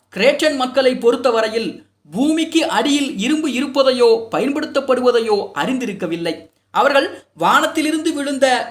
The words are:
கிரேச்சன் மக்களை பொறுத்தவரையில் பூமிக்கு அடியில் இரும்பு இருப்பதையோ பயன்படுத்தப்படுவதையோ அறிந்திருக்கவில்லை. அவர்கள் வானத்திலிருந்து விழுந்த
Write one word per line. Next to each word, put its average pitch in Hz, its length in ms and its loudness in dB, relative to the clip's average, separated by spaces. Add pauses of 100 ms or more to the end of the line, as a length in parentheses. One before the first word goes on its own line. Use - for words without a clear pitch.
கிரேச்சன் 285 480 2
மக்களை 254 400 0
பொறுத்தவரையில் 226 720 0 (400)
பூமிக்கு 311 580 0
அடியில் 269 500 0
இரும்பு 302 340 -2
இருப்பதையோ 254 580 2 (200)
பயன்படுத்தப்படுவதையோ 247 1080 0 (160)
அறிந்திருக்கவில்லை. 170 800 -4 (400)
அவர்கள் 277 360 2 (240)
வானத்திலிருந்து 302 800 0
விழுந்த 277 320 0 (240)